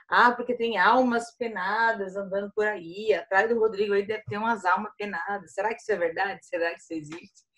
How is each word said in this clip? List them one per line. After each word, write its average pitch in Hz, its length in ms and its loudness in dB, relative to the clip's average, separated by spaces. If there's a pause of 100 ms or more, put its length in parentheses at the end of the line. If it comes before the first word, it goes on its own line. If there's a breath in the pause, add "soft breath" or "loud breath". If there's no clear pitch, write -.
Ah, 226 240 6
porque 240 240 -4
tem 226 220 -2
almas 233 580 4
penadas 208 800 -2
andando 196 380 -4
por 214 120 0
aí. 202 460 -2
Atrás 190 360 2
do 233 100 0
Rodrigo 208 360 0
aí 202 100 2
deve 214 200 -6
ter 208 120 -6
umas 220 280 -2
almas 196 320 2
penadas. 190 560 -8
Será 214 220 -2
que - 60 -12
isso - 120 -6
é 196 40 2
verdade? 175 500 -4
Será 165 280 -4
que - 60 -16
isso - 140 -16
existe? 156 500 -14 (140)